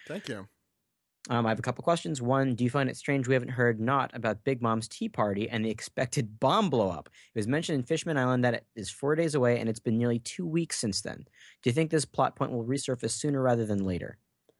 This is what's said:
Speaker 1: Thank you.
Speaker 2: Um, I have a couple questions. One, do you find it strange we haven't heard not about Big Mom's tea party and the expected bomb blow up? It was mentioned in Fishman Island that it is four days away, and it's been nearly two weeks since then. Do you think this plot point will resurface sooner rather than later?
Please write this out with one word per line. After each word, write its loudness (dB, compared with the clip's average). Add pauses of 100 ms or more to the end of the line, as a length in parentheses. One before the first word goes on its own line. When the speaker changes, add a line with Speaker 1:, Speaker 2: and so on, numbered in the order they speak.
Speaker 1:
Thank -10
you. -10 (840)
Speaker 2:
Um, 0
I 2
have 0
a -6
couple -4
questions. 0
One, 2
do 0
you 2
find 0
it -6
strange 0
we 4
haven't 0
heard 2
not 0
about -2
Big -2
Mom's 0
tea -8
party -2
and -2
the 0
expected -4
bomb 4
blow 2
up? -6 (240)
It -2
was -2
mentioned 0
in 0
Fishman -2
Island 2
that 4
it -6
is -8
four 0
days 2
away, 4
and -2
it's -4
been 0
nearly 2
two -8
weeks -2
since -2
then. -10 (360)
Do 2
you 6
think 2
this 2
plot 0
point -2
will -2
resurface -2
sooner 0
rather 4
than 0
later? -4 (440)